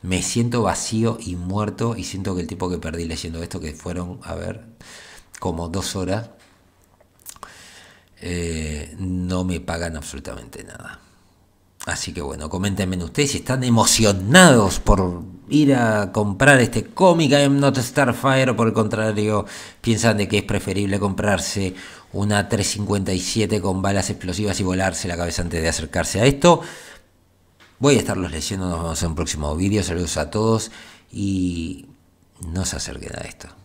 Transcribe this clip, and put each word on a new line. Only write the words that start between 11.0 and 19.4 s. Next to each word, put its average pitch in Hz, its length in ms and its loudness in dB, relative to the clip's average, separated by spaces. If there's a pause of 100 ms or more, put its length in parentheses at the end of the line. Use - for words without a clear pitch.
Así - 260 -6
que 87 80 -8
bueno, 73 280 -8
coméntenme 95 480 -2
ustedes 139 360 -2
si 87 60 -4
están 131 240 -2
emocionados 113 1160 6
por 90 420 2 (260)
ir 139 240 4
a 110 380 2
comprar 110 500 4
este 110 260 2
cómic 165 440 4
I 143 140 6
Am 139 160 4
Not 139 180 2
Starfire 131 720 2
o 110 60 0
por 117 100 4
el 110 80 2
contrario 107 720 0 (340)